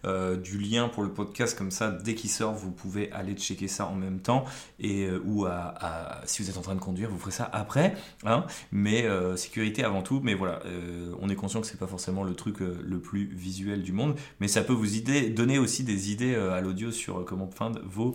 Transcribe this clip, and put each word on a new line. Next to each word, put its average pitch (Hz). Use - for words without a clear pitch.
euh, 92
du 90
lien 110
pour 110
le 98
podcast. -
Comme 95
ça, 110
dès 98
qu'il 110
sort, 107
vous 95
pouvez 98
aller 98
checker 98
ça 95
en 92
même 95
temps. 131
Et, 101
euh, 92
ou 101
à, 87
à, 80
si -
vous 90
êtes 92
en 87
train 95
de 92
conduire, 95
vous 92
ferez 95
ça -
après, 135
hein. 117
Mais, 104
euh, 92
sécurité 107
avant 98
tout. 135
Mais 110
voilà, 92
euh, 87
on 95
est 98
conscient 98
que 107
c'est -
pas 92
forcément 95
le 92
truc, 104
euh, 90
le 90
plus 101
visuel 95
du 87
monde, 131
mais 101
ça 104
peut 127
vous 107
idée, 120
donner 120
aussi 123
des 101
idées, 123
euh, 95
à 92
l'audio 95
sur, 95
euh, 90
comment 95
peindre 110
vos, 110